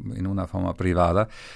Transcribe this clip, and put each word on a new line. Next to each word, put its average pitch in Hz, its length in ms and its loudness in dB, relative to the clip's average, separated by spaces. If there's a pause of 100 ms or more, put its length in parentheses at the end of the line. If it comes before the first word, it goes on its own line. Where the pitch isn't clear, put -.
(160)
en 95 100 -4
una 95 200 -2
forma 90 280 -4
privada. 90 540 4 (280)